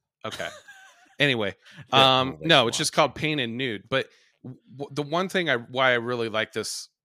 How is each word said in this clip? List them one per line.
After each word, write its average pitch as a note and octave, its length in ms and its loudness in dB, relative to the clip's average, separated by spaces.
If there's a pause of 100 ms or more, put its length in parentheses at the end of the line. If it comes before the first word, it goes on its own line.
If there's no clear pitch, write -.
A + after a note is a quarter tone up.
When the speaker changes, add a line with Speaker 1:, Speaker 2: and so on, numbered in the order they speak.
(260)
Speaker 1:
Okay. G#2+ 280 -8
Speaker 2:
<laughs> - 40 -18 (600)
Speaker 1:
Anyway, A#2 360 0 (360)
Speaker 2:
The C3 60 4
Speaker 1:
um, C3 360 6
Speaker 2:
always D#3 140 -8
Speaker 1:
no, C#3+ 200 6
it's A#2 120 -2
just D#3 140 -4
called D3+ 180 4
Speaker 2:
watching. - 100 -12 (160)
Speaker 1:
Paint C#3 40 -2
and A2+ 160 -6
Nude. A#2 320 -6
But C3 180 0 (360)
w-, B2+ 160 -16 (160)
w-, C3+ 200 -10
the D3 80 -2
one E3+ 260 -2
thing F3 220 0
I, B2 60 2
why B2+ 340 0
I B2 40 4
really A#2 340 -2
like A2 220 -2
this, - 380 -6 (160)